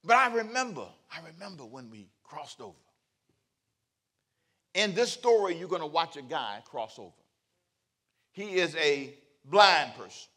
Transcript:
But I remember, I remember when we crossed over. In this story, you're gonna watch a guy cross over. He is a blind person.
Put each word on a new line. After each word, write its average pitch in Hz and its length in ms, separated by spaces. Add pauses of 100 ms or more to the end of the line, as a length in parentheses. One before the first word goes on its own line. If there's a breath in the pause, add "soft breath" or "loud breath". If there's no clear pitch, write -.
But 226 120
I 247 180
remember, 226 520 (240)
I 165 100 (120)
remember 175 320
when 120 260
we 104 180 (140)
crossed - 380
over. 190 140 (2000)
In 202 180
this 233 200
story, 208 440
you're 175 120
gonna 165 180
watch 160 300
a 143 60
guy 120 420
cross 117 340
over. 95 140 (1200)
He 196 240
is 165 180
a 143 400 (300)
blind 156 500
person. - 420